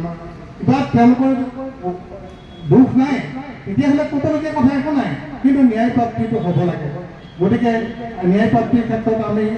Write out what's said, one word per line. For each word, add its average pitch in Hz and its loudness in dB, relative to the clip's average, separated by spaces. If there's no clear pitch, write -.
কিবা 247 0
তেওঁলোকৰ 247 4
দুখ 220 6
নাই, 262 2
তেতিয়াহ'লে 277 0
ক'বলগীয়া 302 -2
কথা 277 2
একো 285 -2
নাই, 233 0
কিন্তু 277 4
ন্যায়প্ৰাপ্তিটো 226 2
হ'ব 175 0
লাগে। - -4
গতিকে 233 2
ন্যায়প্ৰাপ্তিৰ 226 4
ক্ষেত্ৰত 220 0
আমি 214 0